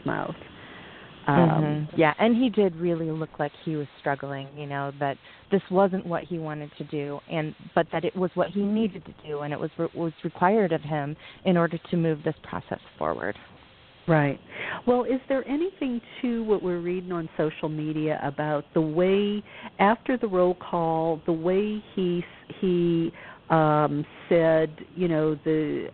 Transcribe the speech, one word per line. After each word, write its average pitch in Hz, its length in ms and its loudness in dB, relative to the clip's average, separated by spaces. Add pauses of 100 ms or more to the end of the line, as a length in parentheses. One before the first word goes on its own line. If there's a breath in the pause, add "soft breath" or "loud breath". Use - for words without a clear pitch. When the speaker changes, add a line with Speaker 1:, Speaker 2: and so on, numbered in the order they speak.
Speaker 1:
mouth. - 300 -4 (920 loud breath)
Um, 143 100 4
Speaker 2:
Mm-hmm. 156 640 2
Yeah, 151 180 6
and 233 180 4
he 254 120 2
did 196 260 2
really 165 380 -2
look 156 260 -6
like 147 140 -2 (120)
he 160 120 -2
was 147 100 -4 (140)
struggling, 139 560 -6
you 147 100 -10
know, 139 320 -4
that 139 180 -2 (360 loud breath)
this 196 180 2
wasn't 185 340 4
what 170 200 -4
he 170 160 -8
wanted 151 380 -8
to 151 60 -10
do, 143 360 -6 (100)
and 156 240 -4 (220)
but 165 160 4
that 160 120 -4
it 175 120 -4
was 185 180 0
what 180 160 0
he 196 120 -2
needed 202 420 0
to - 100 -16 (100)
do, 151 180 -8
and 147 100 -6
it 143 80 -4
was 156 160 -4
what 165 180 -4
was 165 180 -4 (120)
required 180 480 2
of 156 100 0
him 147 340 -4 (280 loud breath)
in 180 120 4
order 170 220 2 (120)
to 185 60 2
move 160 280 0
this 160 180 -2
process - 380 -10 (180)
forward. 76 400 -2 (680)
Speaker 1:
Right. 147 320 4 (480 loud breath)
Well, 247 160 4
is 254 240 0
there 269 180 -2
anything 285 540 -4 (220)
to 233 200 0
what 214 220 2
we're 175 160 -2
reading 180 320 -4
on 165 240 -4
social 156 320 -2
media 156 560 -2
about 147 400 -2 (100)
the 165 60 4
way, 190 600 2 (380 loud breath)
after 226 380 4
the 240 100 -2
roll 180 280 4
call, 165 720 0
the 170 60 2
way 190 480 0 (140)
he, 175 300 0 (360)
he, 170 520 2 (380 loud breath)
um, 151 540 4 (240)
said, 160 460 4 (220)
you 180 100 0
know, 156 280 2 (100)
the, 151 500 0